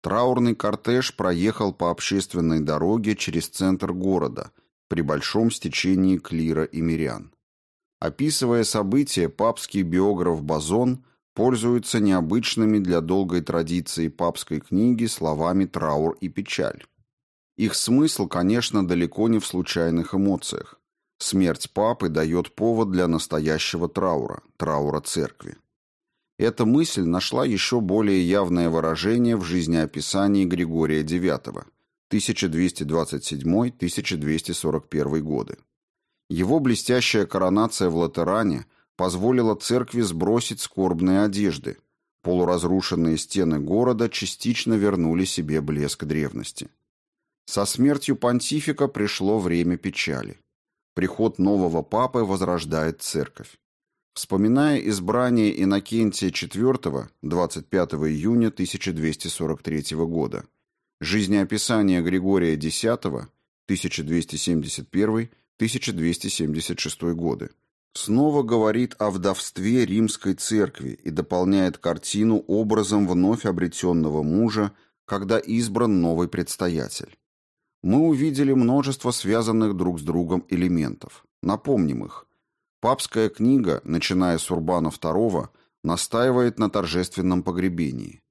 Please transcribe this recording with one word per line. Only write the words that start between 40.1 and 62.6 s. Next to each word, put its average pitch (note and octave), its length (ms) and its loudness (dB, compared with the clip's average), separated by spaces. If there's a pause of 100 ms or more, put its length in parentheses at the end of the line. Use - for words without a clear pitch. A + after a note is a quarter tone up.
скорбные F#2 640 2
одежды. G2 560 -2 (440)
Полуразрушенные F2 920 2
стены D#2+ 420 0
города A2 520 2
частично A#2 640 -2
вернули F#2 500 2
себе D2+ 380 -2
блеск D2 420 -4
древности. - 640 -4 (800)
Со - 180 -2
смертью C#3 520 0
понтифика C3+ 720 0
пришло G#2 500 0
время E2+ 400 0
печали. B1 640 -6 (540)
Приход G#2+ 440 0
нового F2+ 440 2
папы B2 380 0
возрождает E2+ 840 -2
церковь. - 560 -8 (560)
Вспоминая B2 640 2
избрание G#2+ 840 0
Иннокентия G2 680 0
четвертого, F#2 800 -2 (100)
двадцать E2+ 460 -2
пятого D#2+ 440 0
июня A2 400 2
тысяча F#2 440 -4
двести D#2+ 340 -2
сорок D#2+ 340 -4
третьего D#2 440 -4
года, D#2 400 -4 (560)
жизнеописание G2 1000 2
Григория F2+ 560 2
десятого, D#2 720 -4 (380)